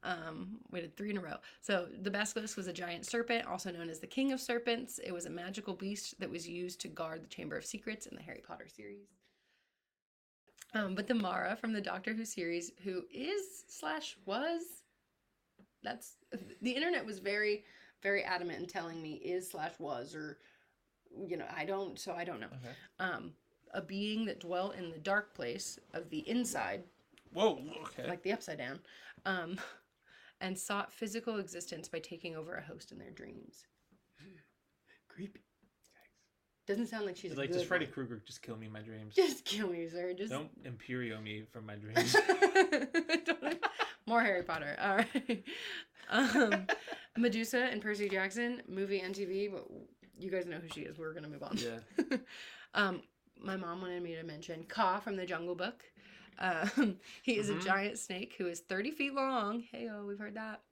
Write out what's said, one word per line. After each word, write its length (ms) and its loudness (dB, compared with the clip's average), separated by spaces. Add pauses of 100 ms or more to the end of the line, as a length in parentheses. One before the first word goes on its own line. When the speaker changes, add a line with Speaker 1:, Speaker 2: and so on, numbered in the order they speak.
Speaker 1:
Um, 560 -4 (120)
we 100 -4
did 140 -10
three 140 -4
in 80 0
a 40 -2
row. 140 -6 (260)
So 260 2 (140)
the 80 0
basilisk 460 -2
was 120 -4
a 60 -4
giant 320 -4
serpent, 420 2
also 240 -2
known 180 -4
as 100 -6
the 80 -10
King 240 4
of 80 2
Serpents. 640 0
It 80 -4
was 140 -4
a 40 -6
magical 440 -4
beast 460 -4
that 100 -2
was 180 -6
used 340 -6
to 60 -6
guard 360 -4
the 40 -16
Chamber 300 -4
of 80 -4
Secrets 400 -6
in 100 -12
the 80 -12
Harry 240 -10
Potter 260 -12
series. 340 -14 (1700)
Um, 220 0
but 120 -2
the 80 4
Mara 400 2
from 180 -2
the 80 0
Doctor 320 -2
Who 120 -2
series, 460 -2 (120)
who 280 -2
is 560 -4
slash 480 -4 (100)
was, 360 2 (1200)
that's, 320 -6 (460)
the 100 0
internet 340 2
was 140 -6
very, 440 2 (400)
very 200 6
adamant 360 0
in 80 -2
telling 340 -4
me 140 -4
is 340 -2
slash 300 -2
was, 360 -4
or, 220 -8 (880)
you 100 -2
know, 180 -6
I 100 -2
don't, 340 -2
so 140 -6
I 100 -2
don't 160 -4
know. 80 -6
Speaker 2:
Okay. 280 -10 (240)
Speaker 1:
Um, 320 -2 (420)
a 80 -2
being 440 0
that 140 -2
dwelt 360 0
in 160 -6
the 80 -8
dark 340 2
place 460 -4 (140)
of 160 -6
the 100 -2 (100)
inside, 540 0 (500)
Speaker 2:
Whoa, 260 6 (240)
okay. 240 -6
Speaker 1:
like 160 -2
the 100 4
Upside 260 -4
Down, 200 -4 (460)
um, 320 0 (420)
<laughs> 420 -16
and 160 -2
sought 360 -2
physical 460 -2
existence 480 -8
by 120 -4
taking 360 -8
over 200 -6
a 80 -4
host 280 -12
in 80 -14
their 120 -14
dreams. 540 -14 (540)
<gasps> 880 -20
Creepy. 320 -10 (1300)
Doesn't 200 2
sound 200 -2
like 100 -4
she's 140 -6
Speaker 2:
It's 60 -4
Speaker 1:
a 40 0
Speaker 2:
like, 80 0
Speaker 1:
good 80 2
Speaker 2:
"Just 100 2
Freddy 180 4
Speaker 1:
one. 80 -10
Speaker 2:
Krueger, 320 -4
just 180 -14
kill 120 -8
me 120 -8
in 40 -8
my 100 -8
dreams. 320 -10
Speaker 1:
<laughs> 20 2
Just 280 6
kill 260 0
me, 200 0
sir. 240 -2
Just 180 -2
Speaker 2:
Don't 180 -2 (160)
Imperio 540 -4
me 220 -4 (100)
from 140 -10
my 100 -8
dreams." 460 4
Speaker 1:
<laughs> 1040 6
Don't, 320 2 (480)
more 160 6
Harry 220 4
Potter. 380 -2
All 160 6
right. 460 2 (680)
Um, 560 6 (240)
Speaker 2:
<laughs> 260 -8
Speaker 1:
Medusa 540 4
and 100 0
Percy 260 2
Jackson, 600 2
movie 340 2
and 140 -2
T 100 -2
V, 220 0
but 200 -6 (520)
you 100 -4
guys 160 0
know 120 -4
who 120 -8
she 120 -6
is. 180 -8
We're 140 -6
gonna 140 -8
move 160 -8
on. 140 -2
Speaker 2:
Yeah. 640 0
Speaker 1:
<laughs> 40 -20 (480)
Um, 260 4 (400)
my 160 -2
mom 240 -4
wanted 220 -2
me 120 -4
to 60 -6
mention 440 -8
Kaa 340 4
from 160 -2
the 100 -2
Jungle 300 0
Book. 280 -4 (540)
Um, 600 4 (260)
he 160 6
is 100 2
Speaker 2:
Mm-hmm. 100 4
Speaker 1:
a 40 0
giant 340 4
snake 400 -6
who 80 2
is 140 -2
thirty 320 0
feet 240 0
long. 560 2
Hey-o, 340 -6
we've 140 -4
heard 160 -8
that. 260 -6 (100)